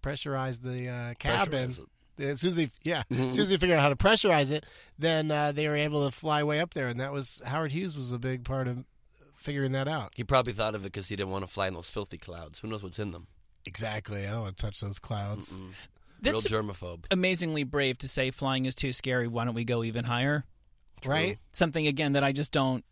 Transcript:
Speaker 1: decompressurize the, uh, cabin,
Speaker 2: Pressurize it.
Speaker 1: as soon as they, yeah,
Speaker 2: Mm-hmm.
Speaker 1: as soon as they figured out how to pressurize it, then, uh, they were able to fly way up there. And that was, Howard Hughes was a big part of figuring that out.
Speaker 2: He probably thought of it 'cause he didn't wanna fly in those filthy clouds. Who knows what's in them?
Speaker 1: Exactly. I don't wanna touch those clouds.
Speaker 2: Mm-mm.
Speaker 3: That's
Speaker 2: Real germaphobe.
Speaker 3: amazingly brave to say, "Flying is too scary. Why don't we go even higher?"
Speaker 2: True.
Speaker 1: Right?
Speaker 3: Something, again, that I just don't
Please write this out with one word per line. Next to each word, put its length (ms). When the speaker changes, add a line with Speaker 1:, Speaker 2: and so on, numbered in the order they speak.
Speaker 1:
decompressurize 600
the, 260
uh, 260
cabin, 560
Speaker 2:
Pressurize 100
it. 60
Speaker 1:
as 160
soon 100
as 60
they, 120
yeah, 200
Speaker 2:
Mm-hmm. 160
Speaker 1:
as 60
soon 80
as 80
they 60
figured 220
out 40
how 80
to 60
pressurize 540
it, 140
then, 320
uh, 220
they 160
were 80
able 320
to 80
fly 260
way 180
up 140
there. 140
And 120
that 120
was, 320
Howard 280
Hughes 260
was 140
a 60
big 260
part 240
of 160
figuring 360
that 160
out. 280
Speaker 2:
He 80
probably 280
thought 220
of 100
it 80
'cause 160
he 80
didn't 140
wanna 160
fly 220
in 60
those 160
filthy 280
clouds. 420
Who 80
knows 140
what's 160
in 140
them? 160
Speaker 1:
Exactly. 600
I 60
don't 100
wanna 100
touch 280
those 180
clouds. 540
Speaker 2:
Mm-mm. 200
Speaker 3:
That's 300
Speaker 2:
Real 140
germaphobe. 480
Speaker 3:
amazingly 500
brave 360
to 100
say, 240
"Flying 340
is 80
too 180
scary. 360
Why 160
don't 100
we 100
go 200
even 220
higher?" 380
Speaker 2:
True. 120
Speaker 1:
Right? 260
Speaker 3:
Something, 340
again, 280
that 100
I 80
just 180
don't 420